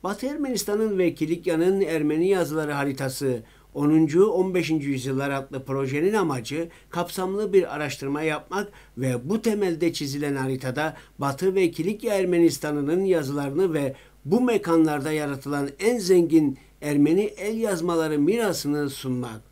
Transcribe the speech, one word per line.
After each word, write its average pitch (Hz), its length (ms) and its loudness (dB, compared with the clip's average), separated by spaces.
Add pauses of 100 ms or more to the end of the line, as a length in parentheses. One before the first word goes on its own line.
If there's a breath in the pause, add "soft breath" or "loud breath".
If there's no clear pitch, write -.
Batı 208 220 -6
Ermenistan'ın 220 720 -2
ve 175 160 2
Kilikya'nın 170 680 0
Ermeni 156 460 0
yazıları 156 440 0
haritası 135 720 -2 (300 soft breath)
onuncu, 156 520 4
on 185 280 0
beşinci 156 340 0
yüzyıllar 135 420 -2
adlı 135 360 -6
projenin 135 480 0
amacı 156 560 -2 (200 loud breath)
kapsamlı 185 640 -4
bir 180 220 4
araştırma 143 460 -4
yapmak 170 500 -4 (260 loud breath)
ve 123 320 -2
bu 220 120 -2
temelde 180 520 0
çizilen 143 420 -4
haritada 135 600 -4 (240 loud breath)
Batı 139 360 -2
ve 180 160 2
Kilikya 202 440 -2
Ermenistan'ının 170 920 2
yazılarını 147 680 0
ve 143 220 -2 (300 loud breath)
bu 196 160 2
mekanlarda 160 720 2
yaratılan 143 580 -4 (100)
en 233 180 2
zengin 165 600 4 (240 loud breath)
Ermeni 147 400 4
el 208 360 -4
yazmaları 165 600 0
mirasını 151 680 0
sunmak. 123 520 -8 (100)